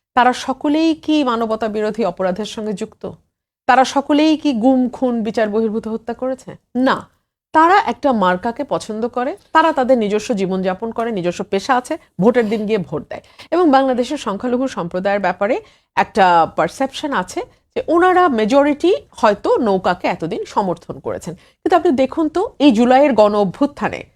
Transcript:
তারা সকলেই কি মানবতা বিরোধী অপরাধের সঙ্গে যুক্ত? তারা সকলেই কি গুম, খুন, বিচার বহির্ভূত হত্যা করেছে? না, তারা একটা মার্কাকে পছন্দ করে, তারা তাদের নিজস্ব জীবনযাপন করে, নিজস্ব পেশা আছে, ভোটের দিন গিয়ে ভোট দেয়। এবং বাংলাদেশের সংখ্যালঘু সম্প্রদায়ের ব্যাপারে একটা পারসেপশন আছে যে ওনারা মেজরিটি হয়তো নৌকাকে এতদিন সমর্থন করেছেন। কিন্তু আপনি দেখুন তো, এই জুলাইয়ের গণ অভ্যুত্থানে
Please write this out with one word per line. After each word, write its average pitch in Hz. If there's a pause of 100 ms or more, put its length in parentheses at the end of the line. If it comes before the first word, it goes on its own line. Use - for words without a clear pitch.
(140)
তারা 247
সকলেই 302
কি 311
মানবতা 226
বিরোধী 214
অপরাধের 185
সঙ্গে 214
যুক্ত? 208 (560)
তারা 247
সকলেই 294
কি 294
গুম, 254
খুন, 240
বিচার 220
বহির্ভূত 220
হত্যা 226
করেছে? 254 (200)
না, 247 (440)
তারা 339
একটা 262
মার্কাকে 208
পছন্দ 220
করে, 262 (160)
তারা 320
তাদের 254
নিজস্ব 208
জীবনযাপন 190
করে, 233
নিজস্ব 175
পেশা 196
আছে, 285 (220)
ভোটের 226
দিন 214
গিয়ে 214
ভোট 151
দেয়। - (300)
এবং 339
বাংলাদেশের 262
সংখ্যালঘু 247
সম্প্রদায়ের 190
ব্যাপারে 202 (360)
একটা 175 (100)
পারসেপশন 269
আছে 202 (340)
যে -
ওনারা 349
মেজরিটি 285 (160)
হয়তো 240
নৌকাকে 196
এতদিন 175
সমর্থন 180
করেছেন। 117
কিন্তু -
আপনি 339
দেখুন 262
তো, 359
এই 277
জুলাইয়ের 254
গণ 208
অভ্যুত্থানে 208 (120)